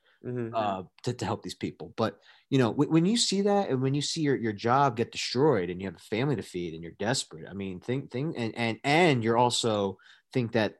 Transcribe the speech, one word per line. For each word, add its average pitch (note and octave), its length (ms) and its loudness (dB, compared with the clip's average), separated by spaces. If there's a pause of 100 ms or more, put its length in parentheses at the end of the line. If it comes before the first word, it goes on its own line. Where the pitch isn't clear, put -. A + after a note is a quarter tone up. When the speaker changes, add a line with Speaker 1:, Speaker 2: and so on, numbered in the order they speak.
(260)
Speaker 1:
Mm-hmm. A#2+ 280 -6
Speaker 2:
uh, G2+ 300 -2 (200)
to, B2 100 -2
to - 100 -10
help A2 200 -4
these F#2 120 -10
people. - 400 -8
But, - 240 -2 (300)
you C#3 80 2
know, A#2+ 140 4
w-, - 180 0
when E3 160 4
you G#3+ 100 2
see G3+ 240 0
that G3+ 300 2
and B2+ 120 0
when C3+ 120 0
you C#3+ 80 0
see - 180 -4
your, C#3+ 160 2
your A2 160 -2
job A#2+ 460 2
get A2+ 160 -2
destroyed A#2+ 560 0
and F2+ 100 -6
you G2 80 -6
have F2 80 -10
a - 40 -20
family B2+ 360 -2
to G2 60 -4
feed F2 320 -8
and E2 100 -12
you're E2 160 -12
desperate, - 500 -4
I F2 40 -14
mean, F#2+ 260 -8
think, C3+ 320 -6
think, C#3+ 260 -6
and, A2+ 200 -4
and, A#2 260 -2
and D3 400 6
you're A2+ 140 2
also A2 600 2 (360)
think A#2+ 180 0
that G#2+ 280 2